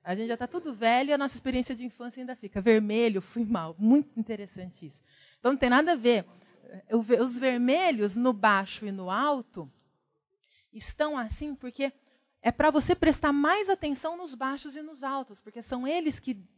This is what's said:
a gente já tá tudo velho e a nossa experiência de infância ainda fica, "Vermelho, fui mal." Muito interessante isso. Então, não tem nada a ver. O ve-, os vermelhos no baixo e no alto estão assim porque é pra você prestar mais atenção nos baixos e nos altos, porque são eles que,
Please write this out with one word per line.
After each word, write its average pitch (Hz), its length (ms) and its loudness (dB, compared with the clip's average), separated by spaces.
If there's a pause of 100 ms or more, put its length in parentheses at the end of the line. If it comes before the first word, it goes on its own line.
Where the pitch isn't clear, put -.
a 175 100 -4
gente 220 140 -4
já 240 80 -2
tá 240 120 -6
tudo 330 260 -8
velho 240 380 2
e - 20 2
a 285 40 4
nossa 277 180 -4
experiência 254 380 -4
de 240 120 -10
infância 240 340 -14
ainda 254 160 -12
fica, 202 240 -10
"Vermelho, 214 640 4
fui 233 240 -4
mal." 165 340 -4
Muito 240 400 4
interessante 202 680 -10
isso. - 160 -20 (380)
Então, 254 140 2
não 269 40 0
tem 247 120 2
nada 311 240 4
a - 20 -2
ver. 233 300 2 (680)
O 226 100 4
ve-, 220 180 4
os 240 160 0
vermelhos 247 800 2
no 247 160 2
baixo 202 540 2
e 202 60 -6
no 185 180 -8
alto 220 600 -4 (1000)
estão 302 460 -6
assim 262 380 -8
porque 262 360 -6 (520)
é 233 80 0
pra 302 180 4
você 302 240 2
prestar 302 400 2
mais 349 360 2
atenção 320 460 -4
nos 339 200 -14
baixos 269 400 -8
e 302 80 -12
nos 302 180 -18
altos, 262 400 -8
porque 220 220 -16
são 254 240 -6
eles 311 320 -2
que, 247 160 -6 (220)